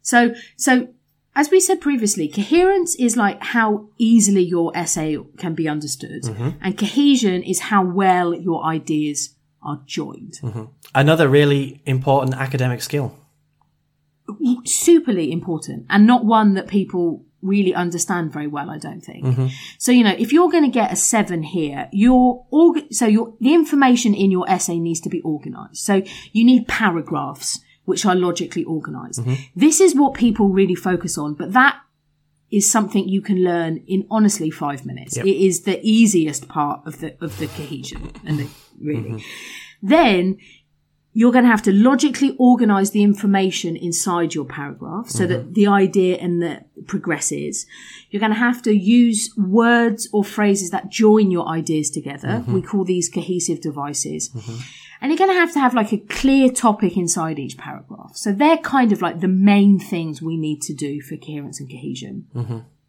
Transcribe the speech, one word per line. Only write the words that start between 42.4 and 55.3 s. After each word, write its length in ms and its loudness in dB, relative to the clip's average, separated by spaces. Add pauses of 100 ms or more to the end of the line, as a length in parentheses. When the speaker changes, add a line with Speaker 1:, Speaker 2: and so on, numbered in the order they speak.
Speaker 1:
the 120 2
information 720 0
inside 580 -4
your 120 -6
paragraph 640 -12
so 180 -2
that 140 -2
Speaker 2:
Mm-hmm. 120 -16
Speaker 1:
the 140 4
idea 500 2
and 240 -2
the 220 -6 (240)
progresses. 800 -6 (440)
You're 120 -6
gonna 140 0
have 260 -2
to 120 0
use 600 2
words 800 2
or 100 2
phrases 460 -2
that 200 -8
join 400 4
your 200 -2
ideas 420 -2
together. 380 -10
Speaker 2:
Mm-hmm. 240 -4
Speaker 1:
We 80 0
call 240 -4
these 240 -2
cohesive 500 -6
devices. 680 -8
Speaker 2:
Mm-hmm. 260 -14 (460)
Speaker 1:
And 100 -2
you're 60 0
gonna 200 2